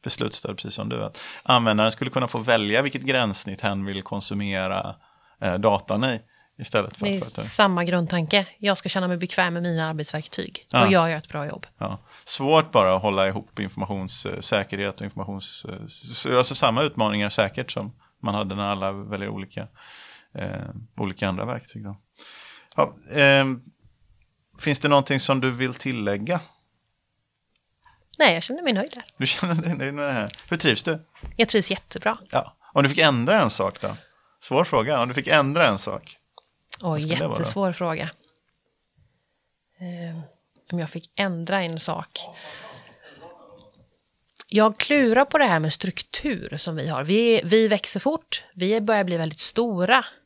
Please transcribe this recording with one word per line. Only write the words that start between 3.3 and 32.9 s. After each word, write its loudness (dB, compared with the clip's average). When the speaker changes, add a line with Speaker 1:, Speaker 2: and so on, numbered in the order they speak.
Speaker 1:
hen -2
vill -6
konsumera, -2
eh, 0
datan 2
i. -2
Istället -2
för -6
Speaker 2:
Det 0
är -2
Speaker 1:
att -4
företag -8
Speaker 2:
samma 4
grundtanke. 2
Jag 0
ska -6
känna -2
mig -2
bekväm 0
med -4
mina -2
arbetsverktyg. -8
Då 2
Speaker 1:
Ja. 6
Speaker 2:
gör 6
jag -2
ett -12
bra -8
jobb. -12
Speaker 1:
Ja. -8
Svårt 4
bara 6
att 0
hålla 2
ihop -6
informationssäkerhet -2
och -8
informations-, -8
s-, -4
alltså 4
samma 4
utmaningar 0
säkert -2
som -8
man -2
hade -4
när -4
alla -2
väljer -8
olika, -10
eh, -6
olika -4
andra -4
verktyg -10
då. -12
Ja, 0
ehm, 4
finns 0
det 0
någonting 4
som 2
du 0
vill -4
tillägga? -4
Speaker 2:
Nej, 6
jag -2
känner -6
mig 0
nöjd -2
där. -14
Speaker 1:
Du -2
känner 0
dig -2
nöjd -6
med -4
det -2
här? -2
Hur -2
trivs 2
du? -4
Speaker 2:
Jag 2
trivs 2
jättebra. -4
Speaker 1:
Ja. -2
Om 4
du 4
fick 0